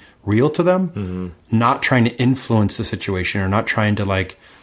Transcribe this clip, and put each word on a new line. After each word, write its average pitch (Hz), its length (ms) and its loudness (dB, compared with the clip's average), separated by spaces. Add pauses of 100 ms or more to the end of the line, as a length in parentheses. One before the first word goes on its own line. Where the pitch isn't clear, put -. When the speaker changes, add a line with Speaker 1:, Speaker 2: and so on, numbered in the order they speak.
(240)
Speaker 1:
real 110 280 2
to 160 120 -2
them, 180 280 2
Speaker 2:
Mm-hmm. 92 360 -6 (240)
Speaker 1:
not 120 320 2
trying 123 220 4
to 117 100 -2
influence 120 640 0
the 110 80 -4
situation 98 560 -4
or 95 80 -2
not 107 180 0
trying 107 300 0
to, 104 80 -2
like, 95 340 -2 (240)